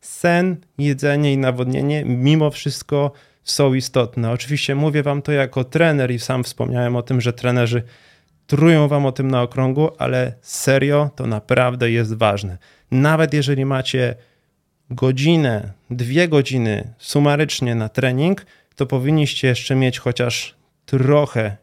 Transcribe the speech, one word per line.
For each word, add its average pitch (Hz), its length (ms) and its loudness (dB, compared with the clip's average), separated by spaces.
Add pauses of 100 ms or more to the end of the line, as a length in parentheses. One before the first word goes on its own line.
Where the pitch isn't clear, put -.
sen, 175 560 0 (200)
jedzenie 143 560 0
i 135 40 0
nawodnienie 135 680 -2
mimo 143 460 2
wszystko 143 600 -4 (320)
są 139 300 2
istotne. 120 580 -2
Oczywiście 139 440 -4
mówię 147 280 0
wam 143 180 -2
to 151 100 -4
jako 135 320 0
trener 143 480 0
i 120 80 -2
sam 127 240 -4
wspomniałem 123 520 -2
o 120 60 -2
tym, 123 200 0
że 120 120 -2
trenerzy 120 500 0 (640)
trują 151 400 4
wam 143 180 0
o 131 60 0
tym 131 200 -2
na 127 100 2
okrągło, 131 560 0
ale 127 440 -2
serio, 143 760 0
to 123 120 -6
naprawdę 123 640 0
jest 113 220 0
ważne. 101 440 0 (340)
Nawet 151 420 2
jeżeli 139 320 0
macie 131 500 -2 (760)
godzinę, 131 800 0 (180)
dwie 123 380 0
godziny 117 680 0
sumarycznie 143 800 0
na 110 140 -2
trening, 135 560 -2 (300)
to 139 100 -2
powinniście 139 600 0
jeszcze 127 280 -2
mieć 131 240 0
chociaż - 560 -4 (300)
trochę 131 760 0